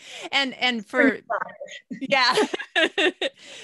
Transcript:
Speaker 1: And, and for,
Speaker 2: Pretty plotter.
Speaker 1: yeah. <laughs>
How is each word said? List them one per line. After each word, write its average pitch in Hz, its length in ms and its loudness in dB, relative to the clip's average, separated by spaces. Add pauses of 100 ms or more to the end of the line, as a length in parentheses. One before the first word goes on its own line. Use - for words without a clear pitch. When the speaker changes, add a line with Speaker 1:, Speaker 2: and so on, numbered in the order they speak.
(320)
Speaker 1:
And, 269 220 0
and 240 300 -2
for, - 180 0
Speaker 2:
Pretty 262 200 2
plotter. - 340 -6 (440)
Speaker 1:
yeah. 262 340 4 (400)
<laughs> 359 540 2 (360)